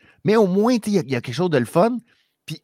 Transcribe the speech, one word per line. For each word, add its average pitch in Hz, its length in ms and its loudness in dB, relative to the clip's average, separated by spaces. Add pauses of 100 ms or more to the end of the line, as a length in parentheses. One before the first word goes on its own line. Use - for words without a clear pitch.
(240)
Mais 208 120 2
au 226 100 4
moins, 208 320 2
tu 214 120 -8
sais, - 20 -4
il 202 40 2
y 180 40 2
a, 139 80 -2
il 131 40 -10
y 127 40 -2
a 120 60 -4
quelque 123 140 -8
chose 175 140 -2
de 151 80 2
le 120 80 2
fun. 226 320 2 (480)
Puis - 180 -16